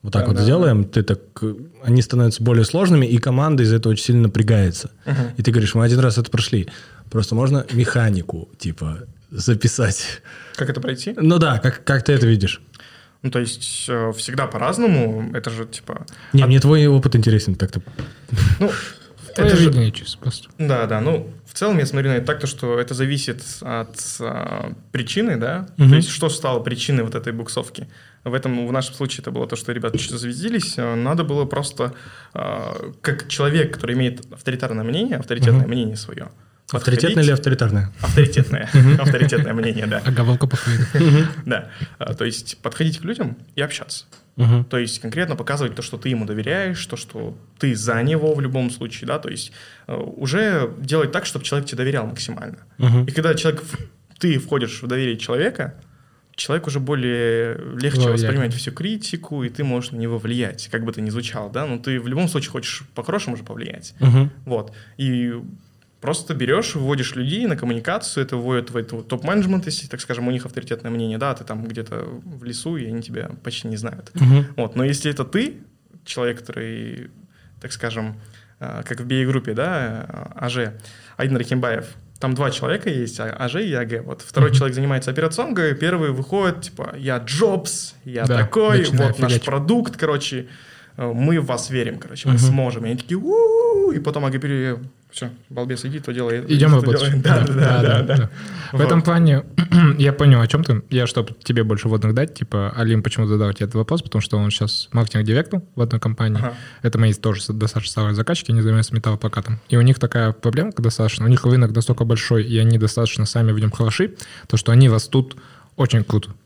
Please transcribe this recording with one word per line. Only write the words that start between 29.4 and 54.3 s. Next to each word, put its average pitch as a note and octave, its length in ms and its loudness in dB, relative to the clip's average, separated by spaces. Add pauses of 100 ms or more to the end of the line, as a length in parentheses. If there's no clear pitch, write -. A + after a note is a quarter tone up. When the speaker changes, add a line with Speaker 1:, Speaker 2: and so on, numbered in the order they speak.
Speaker 2:
то, A#2+ 80 -6
что A#2 160 -8
ребята A2+ 260 -4
чуть-чуть - 160 -6
зазвездились, B2+ 640 -6
э, A#2+ 180 -4
надо C#3+ 280 -2
было C#3+ 220 -2
просто, C#3 480 -6 (400)
а, - 580 -8 (100)
как - 260 -4
человек, D3+ 460 0
который A#2+ 220 -4
имеет B2 380 -2
авторитарное B2 500 -6
мнение, E3 340 -2
авторитетное B2+ 440 4
Speaker 1:
Мгм. B2 80 0
Speaker 2:
мнение A#2 260 -2
свое, - 320 -12 (440)
Speaker 1:
Авторитетное B2 440 2
Speaker 2:
подходить D#3 120 6
Speaker 1:
или C#3+ 60 4
авторитарное? A2+ 580 2 (100)
Speaker 2:
Авторитетное. C3 720 4
Speaker 1:
Мгм. C#3 280 8
Speaker 2:
Авторитетное C3 520 2
мнение, A2 340 -2
да. G#2+ 180 0
Speaker 3:
Оговорка B2 420 2
по B2+ 80 0
фейду. A#2 280 0 (100)
Speaker 1:
Мгм. D#3 340 6 (180)
Speaker 2:
Да. A#2+ 240 -4 (280)
А, - 160 -6
то A2+ 120 -4
есть - 360 -8
подходить D#3+ 380 -2
к - 60 -12
людям F#3+ 320 -4 (180)
и C#3 60 -4
общаться. - 440 -8 (300)
Speaker 1:
Мгм. A#2+ 300 4
Speaker 2:
То B2+ 120 -4
есть A#2+ 240 -4
конкретно D#3+ 340 -4
показывать C#3+ 400 -4
то, A#2+ 60 -10
что - 160 -10
ты - 120 -6
ему A2+ 160 -2
доверяешь, D#3 600 -4
то, - 100 -10
что A2 400 -12 (220)
ты C3 180 0
за A2+ 280 -2
него D#3 320 2
в C#3 60 -4
любом B2+ 280 -2
случае, A#2+ 380 -10
да, C3+ 120 -4
то - 100 -10
есть, - 220 -12 (360)
э, - 80 -8
уже D3+ 720 -2 (100)
делать D3 320 0
так, G3 140 -4
чтобы C#3 180 -8
человек C#3+ 240 -4
тебе B2+ 100 -10
доверял B2+ 280 -2
максимально. G#2+ 520 -10 (200)
Speaker 1:
Мгм. B2 280 4
Speaker 2:
И B2+ 60 -6
когда D#3+ 220 2
человек D#3+ 300 -2
в-, - 140 -14 (420)
ты E3 180 2